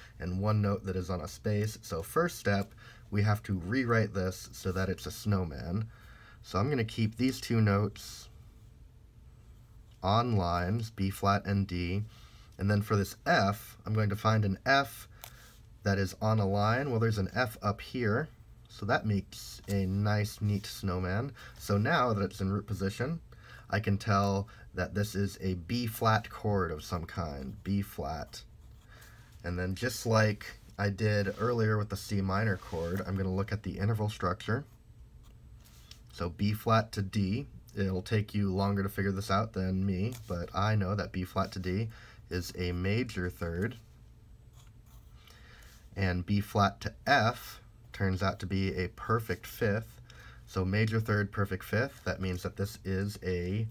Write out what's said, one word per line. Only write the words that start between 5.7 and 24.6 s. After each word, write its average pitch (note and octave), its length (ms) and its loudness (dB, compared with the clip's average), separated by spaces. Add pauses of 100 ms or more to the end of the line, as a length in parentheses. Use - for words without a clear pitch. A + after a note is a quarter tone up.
So - 160 -4
I'm G#2 100 2
gonna C3+ 160 2
keep A2 320 -2
these B2+ 240 0
two A#2 220 2
notes G2+ 640 2 (1700)
on A2+ 340 4
lines, F#2 540 0
B G2 220 -2
flat G2+ 340 2
and G2+ 220 2
D. F2+ 340 -2 (560)
And G2+ 120 0
then G#2 120 4
for G#2+ 140 0
this G2 200 0 (100)
F, G#2+ 600 2
I'm A2 80 -2
going G#2+ 160 2
to G2+ 60 0
find A2 280 4
an F#2+ 220 0
F C3+ 420 2 (760)
that G2 160 2
is F#2+ 240 0
on A2 160 4
a G2 80 4
line. A2 420 2
Well, A#2 100 2
there's A2 200 2
an F#2+ 160 0
F A#2+ 260 0
up G#2 180 0
here. B2 480 0 (400)
So - 200 -10
that C3 180 2
makes - 640 -2
a G2 160 2
nice, G#2 560 0
neat G#2 240 0
snowman. F#2+ 680 -2 (260)
So G#2 180 0
now B2+ 360 4
that G2+ 100 0
it's - 180 -4
in F#2+ 100 0
root G2 140 -2
position, G#2+ 540 -4 (500)
I - 100 0
can G2+ 200 2
tell G2+ 480 2 (260)